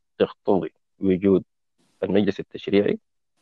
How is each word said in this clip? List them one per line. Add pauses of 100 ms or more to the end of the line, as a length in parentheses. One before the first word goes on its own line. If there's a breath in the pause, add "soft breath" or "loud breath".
(160)
بتقتضي (280)
وجود (580)
المجلس
التشريعي، (440)